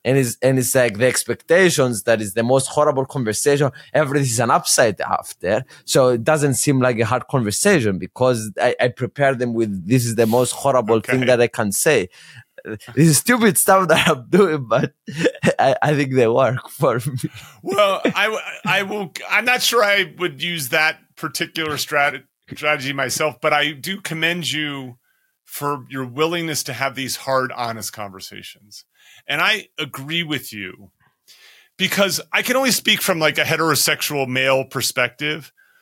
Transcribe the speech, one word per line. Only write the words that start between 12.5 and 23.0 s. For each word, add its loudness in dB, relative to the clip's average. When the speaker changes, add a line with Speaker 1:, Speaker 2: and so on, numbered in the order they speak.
Speaker 1:
This 6
is 4
stupid 2
stuff 4
that 2
I'm 0
doing, 2
but 0
<laughs> 0
I, 4
I 2
think 0
they 6
work 2
for 0
me. -6
Speaker 2:
Well, 0
I, 0
I 0
will, -8
I'm 0
not 0
sure 2
I 0
would -4
use -6
that 2
particular -6
strat-, -2
strategy -2
myself, -4